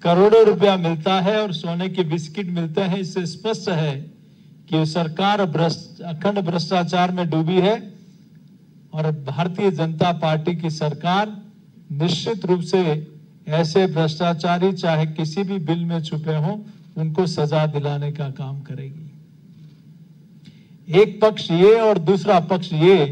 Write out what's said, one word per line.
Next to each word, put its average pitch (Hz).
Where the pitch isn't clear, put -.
करोड़ों 208
रुपया 196
मिलता 170
है 214
और 202
सोने 170
के 185
बिस्किट 175
मिलते 170
हैं, 175
इससे 185
स्पष्ट 220
है 156
कि 156
सरकार 190
भ्रष्ट-, 156
अखंड 196
भ्रष्टाचार 175
में 180
डूबी 160
है 202
और 156
भारतीय 180
जनता 165
पार्टी 160
की 160
सरकार 180
निश्चित 170
रूप 180
से 185
ऐसे 165
भ्रष्टाचारी 175
चाहे 165
किसी 156
भी 196
बिल 165
में 170
छुपे 156
हों, 170
उनको 160
सजा 156
दिलाने 147
का 147
काम 139
करेगी। 135
एक 214
पक्ष -
ये 185
और 214
दूसरा 190
पक्ष 185
ये 165